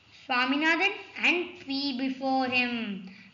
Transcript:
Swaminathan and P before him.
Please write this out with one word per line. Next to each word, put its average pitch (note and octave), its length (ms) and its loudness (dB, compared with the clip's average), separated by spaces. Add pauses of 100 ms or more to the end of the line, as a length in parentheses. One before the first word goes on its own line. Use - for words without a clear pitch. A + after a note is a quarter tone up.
(200)
Swaminathan D4+ 760 2 (280)
and D#4+ 380 0
P C#4 380 -2
before C4 500 0
him. A#3 600 -2 (240)